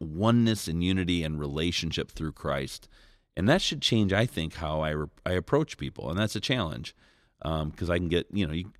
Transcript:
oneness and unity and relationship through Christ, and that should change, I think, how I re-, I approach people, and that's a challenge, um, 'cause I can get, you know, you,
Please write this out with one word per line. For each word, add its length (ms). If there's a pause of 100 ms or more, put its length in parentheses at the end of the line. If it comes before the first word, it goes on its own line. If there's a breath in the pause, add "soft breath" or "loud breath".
oneness 680
and 140
unity 420
and 160
relationship 720
through 200
Christ, 560 (480)
and 120
that 120
should 220
change, 320
I 120
think, 280
how 260
I 100
re-, 160 (200)
I 60
approach 440
people, 320
and 100
that's 180
a 40
challenge, 540 (480)
um, 280
'cause 200
I 80
can 100
get, 240
you 140
know, 80
you, 240